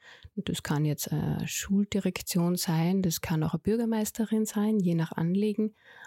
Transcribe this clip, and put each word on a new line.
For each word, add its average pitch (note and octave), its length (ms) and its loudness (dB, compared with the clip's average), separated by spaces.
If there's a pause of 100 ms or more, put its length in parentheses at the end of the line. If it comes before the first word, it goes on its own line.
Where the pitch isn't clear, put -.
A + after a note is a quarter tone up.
(340)
und - 140 -6
das - 140 -4
kann D3+ 240 0
jetzt - 260 -2
eine - 340 -2
Schuldirektion F#3 1080 0
sein, F3 460 2
das E3+ 180 0
kann D#3 220 0
auch D#3+ 100 0
eine E3 80 -2
Bürgermeisterin A3 840 0
sein, G#3+ 320 2
je F3 160 2
nach D#3+ 180 0
Anliegen, G3+ 640 0 (320)